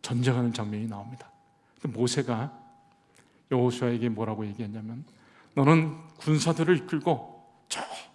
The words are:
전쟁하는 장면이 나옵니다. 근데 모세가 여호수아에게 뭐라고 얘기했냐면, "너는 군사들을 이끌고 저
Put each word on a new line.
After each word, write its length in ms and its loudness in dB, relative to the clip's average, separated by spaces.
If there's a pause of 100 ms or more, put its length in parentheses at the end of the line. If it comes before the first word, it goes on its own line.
전쟁하는 520 2
장면이 340 -4
나옵니다. 440 -12 (500)
근데 180 -6
모세가 600 0 (920)
여호수아에게 580 2
뭐라고 380 -2
얘기했냐면, 580 -8 (500)
"너는 600 4
군사들을 640 2
이끌고 920 -4
저 140 -6 (320)